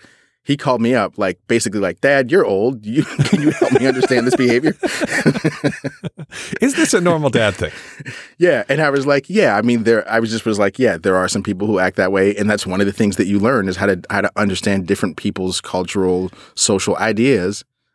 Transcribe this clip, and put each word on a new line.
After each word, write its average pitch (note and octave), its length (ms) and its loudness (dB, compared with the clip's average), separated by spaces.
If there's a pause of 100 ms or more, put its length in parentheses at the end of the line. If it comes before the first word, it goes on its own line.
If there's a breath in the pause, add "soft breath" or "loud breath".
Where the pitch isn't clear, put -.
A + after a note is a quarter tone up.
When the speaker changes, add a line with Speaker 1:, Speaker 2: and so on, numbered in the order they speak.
(440 soft breath)
Speaker 1:
he C#3+ 120 -2
called B2+ 240 -2
me A#2 140 2
up, G#2 240 -2
like, F#2+ 200 -2 (100)
basically A2+ 320 0
like, F#2 200 -4
"Dad, C#3 300 2
you're E3+ 160 4
old. G#2 400 0
You, B2 180 0
<laughs> - 200 -4
can E3 180 2
you D3+ 80 2
help - 220 2
me C3 140 4
understand B2+ 400 2
this B2 100 2
behavior?" B2+ 440 2
<laughs> - 1800 -4
Speaker 2:
Is C4+ 140 0
this - 200 0
a F#3 60 2
normal D#3+ 300 2
dad A2 240 2
thing? - 220 -6
Speaker 1:
<laughs> - 40 -18 (600 loud breath)
Yeah. D#3 280 4
And C#3+ 120 0
I D3+ 100 2
was C#3 140 0
like, C#3 240 2
"Yeah." F3 280 2
I G#2+ 60 2
mean, A#2+ 200 2
there, A2 260 2
I A2+ 120 0
was A2+ 100 -2
just, A2 160 -6
was G#2+ 140 0
like, G2+ 180 0
"Yeah, A2+ 180 2
there F#2 200 0
are F#2 120 2
some G2+ 140 -2
people G2 240 -4
who G#2 140 0
act F#2 160 0
that F#2+ 160 0
way." G2 240 2
And G#2 120 0
that's G#2+ 180 0
one F#2+ 140 -2
of G2+ 60 2
the G2 60 0
things G2+ 240 0
that G2 100 0
you G2+ 140 0
learn G#2+ 280 0
is F2+ 80 -4
how F#2+ 100 -2
to, F#2 140 0 (100)
how G2+ 100 -2
to F#2+ 160 -2
understand G2 500 -2
different G2 300 -2
people's F#2 440 -6
cultural, F#2 680 -2 (240 loud breath)
social G2 440 0
ideas G#2 640 0 (300)